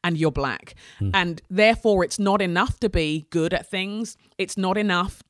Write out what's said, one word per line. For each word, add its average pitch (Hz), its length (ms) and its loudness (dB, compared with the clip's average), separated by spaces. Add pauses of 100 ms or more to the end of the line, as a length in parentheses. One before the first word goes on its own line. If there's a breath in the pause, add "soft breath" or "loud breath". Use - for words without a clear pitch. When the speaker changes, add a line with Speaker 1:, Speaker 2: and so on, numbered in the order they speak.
Speaker 1:
and 170 140 0
you're 156 120 2
black. 135 460 -6 (240 loud breath)
Speaker 2:
Hmm. 98 140 -2
Speaker 1:
And 175 360 0
therefore, 214 540 4
it's - 160 -4
not 202 220 2
enough 185 400 0
to 220 80 0
be 156 400 -2
good 165 240 0
at - 160 -4
things. 202 480 -6 (200 soft breath)
It's 190 200 -6
not 190 200 0
enough 190 520 -2